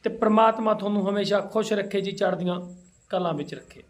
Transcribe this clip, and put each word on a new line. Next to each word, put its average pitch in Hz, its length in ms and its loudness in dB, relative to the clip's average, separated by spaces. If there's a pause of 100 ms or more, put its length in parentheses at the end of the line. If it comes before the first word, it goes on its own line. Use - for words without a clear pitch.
ਤੇ 220 80 -2
ਪ੍ਰਮਾਤਮਾ 220 640 4
ਤੁਹਾਨੂੰ 202 340 0
ਹਮੇਸ਼ਾ 202 320 2
ਖੁਸ਼ 214 320 -2
ਰੱਖੇ 202 280 -2
ਜੀ, 190 120 -4
ਚੜ੍ਹਦੀਆਂ 180 480 -2 (500)
ਕਲਾਂ 180 240 -2
ਵਿੱਚ 147 200 -6
ਰੱਖੇ। - 360 -18